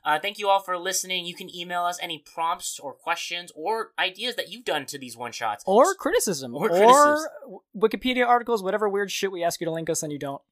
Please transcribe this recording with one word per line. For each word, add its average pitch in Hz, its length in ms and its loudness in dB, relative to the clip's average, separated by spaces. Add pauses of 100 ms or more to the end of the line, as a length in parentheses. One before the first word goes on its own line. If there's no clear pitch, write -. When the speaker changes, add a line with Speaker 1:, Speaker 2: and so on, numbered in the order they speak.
Speaker 1:
uh, 151 160 2
thank 202 200 -8
you 202 100 -2
all 196 100 6
for 180 180 -4
listening. 185 480 -4
You 175 100 -10
can 185 200 -14
email 175 280 -6
us 175 180 -4
any 170 160 -8
prompts - 600 -6
or 139 140 -12
questions 170 640 -8
or 208 440 -4
ideas 190 360 -4
that 170 140 -8
you've 226 160 -16
done 151 220 -2
to 143 100 -10
these 123 180 -12
one-shots. 117 520 -6
Speaker 2:
Or 262 260 6
criticism. 151 640 -2
Speaker 1:
Or 160 100 -2
Speaker 2:
Or 214 40 2
Speaker 1:
criticism. 294 600 8 (140)
Speaker 2:
w-, - 180 -16 (160)
Wikipedia 240 500 2
articles, 240 360 4
whatever 202 260 0
weird 196 220 -2
shit 196 200 -2
we 175 120 -4
ask 165 180 0
you 170 40 -4
to 165 60 -2
link 165 200 -6
us 156 120 -2
and 151 80 -6
you 147 80 -6
don't. 139 220 -8 (100)